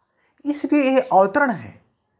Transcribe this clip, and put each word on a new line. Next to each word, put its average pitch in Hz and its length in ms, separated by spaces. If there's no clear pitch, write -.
इसलिए 294 380
यह 262 300
अवतरण 196 380
है, 117 340